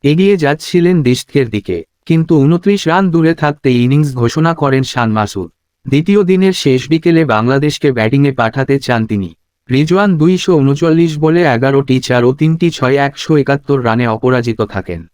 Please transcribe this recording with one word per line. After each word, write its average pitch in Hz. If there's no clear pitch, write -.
এগিয়ে 180
যাচ্ছিলেন 170
দিস্তের 127
দিকে, 95
কিন্তু 165
ঊনত্রিশ 175
রান 175
দূরে 165
থাকতেই 147
ইনিংস 143
ঘোষণা 143
করেন 135
শান 120
মাসুদ। 104
দ্বিতীয় 165
দিনের 185
শেষ 131
বিকেলে 160
বাংলাদেশকে 139
ব্যাটিংয়ে 131
পাঠাতে 131
চান 120
তিনি। 98
রিজওয়ান 170
দুইশো 180
ঊনচল্লিশ 156
বলে 160
এগারোটি 135
চার 123
ও 127
তিনটি 160
ছয় 135
একশো 139
একাত্তর 143
রানে 117
অপরাজিত 117
থাকেন। 92